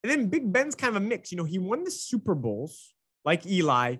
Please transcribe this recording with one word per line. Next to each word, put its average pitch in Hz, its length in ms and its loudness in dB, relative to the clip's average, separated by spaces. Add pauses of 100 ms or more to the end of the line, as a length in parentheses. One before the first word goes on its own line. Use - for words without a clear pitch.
And 226 80 -4
then 277 180 2
Big 220 240 0
Ben's 269 220 2
kind 233 220 0
of 196 60 0
a - 20 0
mix. 226 260 -4
You 180 80 -6
know, 170 60 -2
he 165 140 -2
won 220 260 -2
the 370 60 -4
Super - 440 -2
Bowls 120 600 -4 (300)
like 170 220 0
Eli 135 540 4